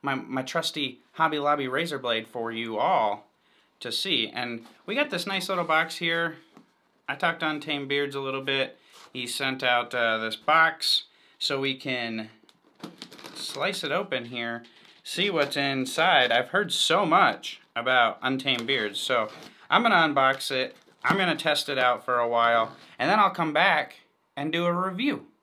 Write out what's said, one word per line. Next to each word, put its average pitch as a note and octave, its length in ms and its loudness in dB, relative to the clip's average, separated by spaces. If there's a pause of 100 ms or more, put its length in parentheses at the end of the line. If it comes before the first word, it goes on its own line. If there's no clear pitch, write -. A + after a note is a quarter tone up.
my, C#3 140 -2
my C3 260 -6
trusty C#3+ 580 -4 (140)
Hobby D3+ 260 0
Lobby C#3+ 280 0
razor C#3+ 320 -2
blade A2+ 280 -2
for A2+ 240 -6
you A2+ 260 -6
all A2+ 500 0 (520)
to A#2+ 120 -8
see. B2+ 380 -2
And A#2+ 360 -8 (200)
we G#3 100 -6
got C#4+ 140 -2
this F3 180 -6
nice F#3+ 220 -6
little F3+ 140 -2
box D#3+ 340 0
here. E3 400 -2 (680)
I C#3 80 -4
talked E3 260 0
to D#3+ 80 -2
Untamed D3 380 -6
Beards C#3+ 280 -2
a C#3 60 -4
little C3+ 200 -4
bit. C3+ 360 -2 (360)
He B2+ 120 -8
sent C3 380 -4
out, B2 320 2
uh, A2+ 220 2
this A2 180 -4
box D#3+ 680 2 (360)
so C3+ 200 -2
we C3+ 160 -2
can A#2 540 -6 (1040)
slice F#3 480 -6
it C#3+ 80 -4
open C3 340 -4
here, A#2 380 -6 (400)
see G3 260 -2
what's D3 260 2
inside. C#3 760 2
I've A#2+ 180 2
heard F#3 240 -2
so F#3 320 2
much E3 560 2 (140)
about A#2+ 460 2
Untamed C3 460 -2
Beards, A2+ 320 -2
so A2 300 0 (400)
I'm G3+ 140 4
gonna A3 120 4
unbox C3+ 560 2
it, C3 240 -4 (280)
I'm D#3+ 140 2
gonna F3+ 180 2
test D3 340 -2
it C#3 80 -2
out B2 260 2
for B2 160 0
a A#2+ 80 2
while, A#2 480 4 (240)
and C3+ 100 0
then G#3+ 100 4
I'll G3 100 6
come E3 240 -2
back D#3+ 480 2 (340)
and D3 160 -4
do E3+ 140 0
a F3 80 0
review. F#3+ 540 -4 (160)